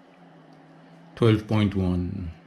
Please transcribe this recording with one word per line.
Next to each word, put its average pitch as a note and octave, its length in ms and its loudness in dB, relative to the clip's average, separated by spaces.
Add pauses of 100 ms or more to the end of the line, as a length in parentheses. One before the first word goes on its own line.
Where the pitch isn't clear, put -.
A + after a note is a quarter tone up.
(1160)
twelve A2 320 2
point G#2+ 260 0
one. F2+ 560 -4 (160)